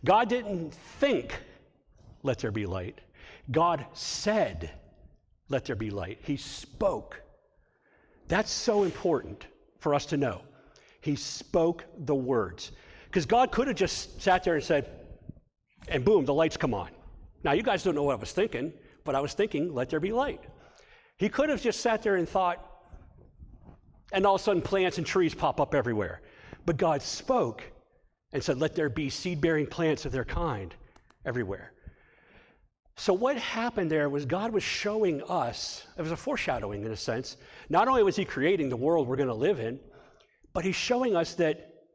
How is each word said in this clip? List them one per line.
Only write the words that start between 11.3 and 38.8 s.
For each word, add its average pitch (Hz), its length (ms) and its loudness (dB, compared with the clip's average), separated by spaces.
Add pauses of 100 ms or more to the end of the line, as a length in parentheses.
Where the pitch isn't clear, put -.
the 147 180 0
words. 120 560 -2 (400)
'Cause 165 140 0
God 247 260 6
could 262 160 2
have 226 80 -2
just - 440 -2
sat 180 220 4
there 170 140 2
and 143 80 -2
said, 143 240 2 (1000)
and 135 160 0
boom, 196 200 6
the 139 100 0
lights 160 220 2
come 131 180 -2
on. 87 160 -6 (540)
Now, 147 80 2
you 185 100 2
guys 208 200 0
don't 185 120 0
know 147 100 0
what 139 80 2
I 110 80 -2
was 101 120 -10
thinking, 165 400 -2 (320)
but 143 100 -2
I 135 60 4
was 143 140 -4
thinking, 175 380 0
"Let 131 160 -2
there 156 120 0
be 190 120 -2
light." 254 300 -2 (760)
He 202 120 0
could 294 200 2
have 262 140 0
just 233 180 0
sat 220 220 2
there 202 140 2
and 170 120 0
thought, 180 300 0 (1500)
and 196 140 2
all 196 80 8
of 190 60 0
a - 40 -10
sudden 185 180 2
plants 190 360 0
and 165 80 -4
trees 175 260 2
pop - 280 0
up 143 140 2
everywhere. 107 480 0 (440)
But 165 100 0
God 160 260 2
spoke - 640 -2 (680)
and 135 80 -2
said, 131 160 0
"Let 156 180 0
there 151 120 0
be 135 220 -4
seed-bearing 160 560 0
plants 156 400 -2
of 135 60 -6
their 127 120 -2
kind 120 480 -4 (540)
everywhere." 107 480 -6 (1200)
So - 160 0
what 247 240 2
happened 226 540 -2
there 151 180 2
was 143 160 -2
God 190 280 -2
was 208 100 0
showing 208 640 0
us, 131 600 -4 (140)
it 175 40 -4
was 160 100 -2
a 170 40 -4
foreshadowing 107 680 -4
in 110 80 -4
a 107 40 -6
sense, 123 400 -4 (320)
not 190 200 6
only 262 160 6
was 190 100 4
he 196 100 0
creating 151 440 2
the 123 80 -2
world 143 320 2